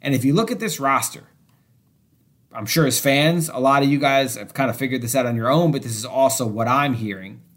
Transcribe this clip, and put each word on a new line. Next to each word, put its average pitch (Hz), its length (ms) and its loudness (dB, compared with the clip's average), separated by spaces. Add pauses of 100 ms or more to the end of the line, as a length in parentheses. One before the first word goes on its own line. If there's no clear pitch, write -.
And 139 140 -2
if 120 80 -2
you 139 100 2
look 220 160 2
at 220 100 -6
this 208 200 -6
roster, 135 440 -2 (1300)
I'm 110 140 -10
sure 160 180 2
as 123 160 0
fans, 156 480 2
a 127 100 -8
lot 139 240 4
of 139 60 2
you 143 100 2
guys 135 360 2
have 104 180 -14
kind 135 160 0
of 120 80 -6
figured 127 240 -4
this 120 140 -4
out 127 100 2
on 117 100 -2
your 113 140 0
own, 160 240 4
but 170 80 -2
this 113 160 -8
is 110 80 -10
also 131 420 0
what 110 220 -2
I'm 139 240 2
hearing. 98 480 -8 (160)